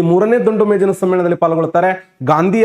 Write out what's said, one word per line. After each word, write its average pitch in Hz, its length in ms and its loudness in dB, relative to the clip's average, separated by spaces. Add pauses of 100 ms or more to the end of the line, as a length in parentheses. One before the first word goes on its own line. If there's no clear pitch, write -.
ಮೂರನೇ 214 280 2 (100)
ದುಂಡು 214 220 0
ಮೇಜಿನ 196 300 0
ಸಮ್ಮೇಳನದಲ್ಲಿ 180 440 0
ಪಾಲ್ಗೊಳ್ತಾರೆ. 165 460 0 (420)
ಗಾಂಧಿ 180 340 2